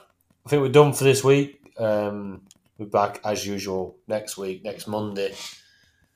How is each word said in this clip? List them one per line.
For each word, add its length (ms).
I 40
think 140
we're 60
done 240
for 100
this 220
week. 360
Um, 680
we're 80
back 380
as 200
usual 520
next 320
week, 240
next 240
Monday. 480